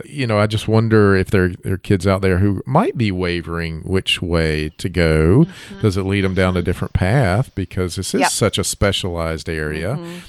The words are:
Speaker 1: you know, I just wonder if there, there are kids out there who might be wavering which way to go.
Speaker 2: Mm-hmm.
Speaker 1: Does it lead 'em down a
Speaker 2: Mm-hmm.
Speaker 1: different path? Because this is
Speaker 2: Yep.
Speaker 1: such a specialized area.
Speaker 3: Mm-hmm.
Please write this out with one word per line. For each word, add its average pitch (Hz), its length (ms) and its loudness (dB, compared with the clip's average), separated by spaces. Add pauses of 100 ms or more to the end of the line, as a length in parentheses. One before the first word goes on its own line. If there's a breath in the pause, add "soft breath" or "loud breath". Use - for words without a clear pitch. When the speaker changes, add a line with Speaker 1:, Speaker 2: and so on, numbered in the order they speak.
Speaker 1:
you 143 220 -6
know, 107 120 2
I 104 80 4
just 107 220 -2
wonder 110 480 4
if 92 140 0
there, 90 200 2
there 95 240 -6
are 90 40 -4
kids 95 280 0
out 98 160 2
there 92 160 2
who 98 280 0
might 190 320 0
be 107 140 0
wavering 85 680 -4
which - 380 -2
way 80 580 0
to 101 100 -4
go. 85 580 4
Speaker 2:
Mm-hmm. 196 340 -12
Speaker 1:
Does 101 160 2
it 101 60 -4
lead 95 220 0
'em 95 100 0
down 92 220 2
a - 40 0
Speaker 2:
Mm-hmm. 87 60 0
Speaker 1:
different - 260 -4
path? 104 640 2
Because 92 420 -4
this - 180 -6
is - 80 2
Speaker 2:
Yep. 175 80 4
Speaker 1:
such - 280 0
a 95 60 0
specialized 85 840 -2
area. 78 500 -4
Speaker 3:
Mm-hmm. 170 200 -12 (100)